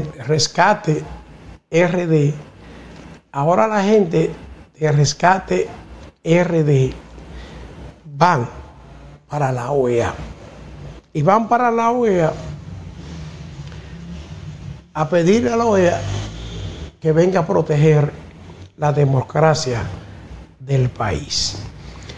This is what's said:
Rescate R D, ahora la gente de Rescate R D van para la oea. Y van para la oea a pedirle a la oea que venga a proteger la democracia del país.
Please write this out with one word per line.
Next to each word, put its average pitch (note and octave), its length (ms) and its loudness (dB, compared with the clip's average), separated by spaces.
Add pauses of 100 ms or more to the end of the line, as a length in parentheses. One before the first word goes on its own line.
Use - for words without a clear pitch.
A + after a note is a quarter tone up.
(280)
Rescate F3 720 2 (680)
R F3 380 2
D, D3 260 4 (1000)
ahora E3+ 340 2
la G#3+ 160 0
gente F#3+ 480 4 (480)
de D3+ 140 2
Rescate F3+ 760 2 (560)
R E3 400 2
D C3+ 320 2 (1200)
van D3+ 320 4 (800)
para D3 220 -2
la B2 220 -4
oea. A#2+ 420 2 (1000)
Y D3+ 100 -2
van G3+ 260 2
para A#3+ 200 2
la A#3 220 0
oea F#3+ 420 2 (2500)
a D3+ 140 -2
pedirle G3+ 440 4
a A#3 40 0
la A#3 80 2
oea F#3 360 4 (1000)
que D#3+ 100 0
venga F3+ 300 4
a E3 80 0
proteger D#3 640 4 (640)
la D3+ 160 0
democracia C#3 880 2 (800)
del C3 300 2
país. - 680 -4 (600)